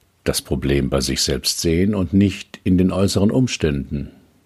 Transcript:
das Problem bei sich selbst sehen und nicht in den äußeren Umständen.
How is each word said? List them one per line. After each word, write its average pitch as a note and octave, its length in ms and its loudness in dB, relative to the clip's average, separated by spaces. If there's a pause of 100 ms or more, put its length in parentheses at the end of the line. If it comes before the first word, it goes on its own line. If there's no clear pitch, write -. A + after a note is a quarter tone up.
(240)
das - 180 -2
Problem C2+ 480 0
bei C2+ 100 0
sich C2+ 220 -2
selbst - 380 -4
sehen F2+ 340 2
und F#2 180 -2
nicht G2 500 0
in F#2 160 2
den F#2 140 2
äußeren G2 380 2
Umständen. C#2+ 800 -2 (360)